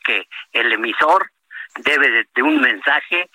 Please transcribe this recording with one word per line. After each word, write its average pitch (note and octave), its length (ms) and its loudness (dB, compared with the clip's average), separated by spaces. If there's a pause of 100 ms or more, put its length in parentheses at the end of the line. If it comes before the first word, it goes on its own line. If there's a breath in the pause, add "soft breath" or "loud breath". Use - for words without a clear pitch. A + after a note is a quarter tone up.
que G#2 240 -2 (240 loud breath)
el A#2 200 0
emisor D3+ 600 2 (480 loud breath)
debe C#3+ 300 2
de, A2+ 240 2
de B2 80 0
un D3+ 200 2
mensaje, D3 720 -2